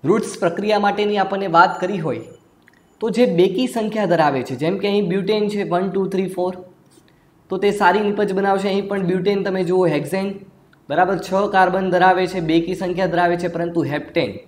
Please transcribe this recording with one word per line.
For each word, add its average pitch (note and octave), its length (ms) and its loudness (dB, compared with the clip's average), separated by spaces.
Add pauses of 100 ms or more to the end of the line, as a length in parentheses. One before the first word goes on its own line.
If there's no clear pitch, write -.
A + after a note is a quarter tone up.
વૃટ્સ G3+ 360 0
પ્રક્રિયા G3+ 400 0
માટેની G#3 380 0
આપણને G3 300 -2
વાત F3 320 4
કરી F#3+ 180 -2
હોય D3 220 -4 (800)
તો A3+ 100 -2
જે A3+ 160 4
બેકી F#3 420 2
સંખ્યા G#3+ 380 -4
ધરાવે D3+ 380 2
છે, C3 120 -6
જેમ E3 220 -2
કે F#3+ 100 -4
અહીં G3+ 220 0
બ્યુટેન G3+ 400 0
છે, G3+ 140 -4
વન, F3+ 260 -2
ટુ, F#3+ 160 -2
થ્રી, F#3 220 -2
ફોર, F3+ 260 -4 (960)
તો F#3+ 80 -4
તે G3+ 140 2
સારી G3 280 4
નીપજ G#3 340 0
બનાવશે. G3 340 0
અહીં G3 200 -2
પણ G3 200 -2
બ્યુટેન F#3+ 360 0
તમે F#3+ 200 -2
જુઓ, F#3 220 2
હેક્સેન, E3+ 540 -2 (500)
બરાબર, F3+ 280 0
છ F3+ 160 -6 (180)
કાર્બન F#3+ 380 2
ધરાવે F#3 380 4
છે, F#3 120 -4
બેકી E3+ 360 0
સંખ્યા F3+ 320 -2
ધરાવે F3 300 2
છે, F3 100 -4
પરંતુ E3+ 360 -2
હેપ્ટેન C3+ 640 -4